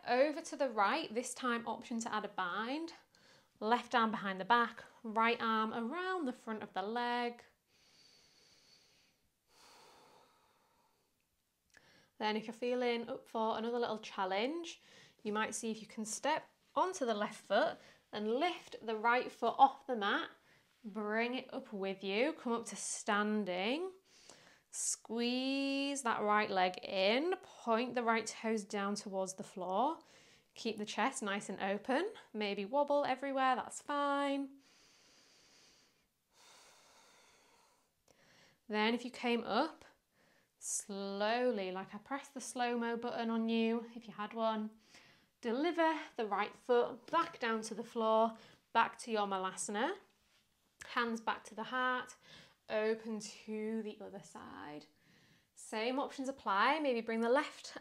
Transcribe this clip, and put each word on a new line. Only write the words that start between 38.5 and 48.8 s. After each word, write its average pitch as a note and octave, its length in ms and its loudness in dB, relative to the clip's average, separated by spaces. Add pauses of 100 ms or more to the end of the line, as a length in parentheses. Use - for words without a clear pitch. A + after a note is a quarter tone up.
Then G#3+ 260 4
if A#3+ 100 -2
you B3 60 -8
came A#3+ 340 0
up, C4+ 400 0 (760)
slowly, G3+ 1120 0
like F#3+ 240 -8
I G#3 40 -12
pressed - 360 -10
the C4 60 -10
slow-mo A#3+ 560 0
button A#3 340 -2
on A3+ 180 0
you, A3+ 360 4 (120)
if A3+ 100 -16
you G3+ 100 -16
had G#3 160 -8
one, A3 380 0 (720)
deliver D#4+ 500 4 (240)
the A3+ 100 0
right G3 280 -2 (120)
foot A#3+ 440 2
back - 300 2
down A3+ 220 0
to A3 120 -8
the A3 100 -6
floor, A3+ 480 4 (400)
back - 280 4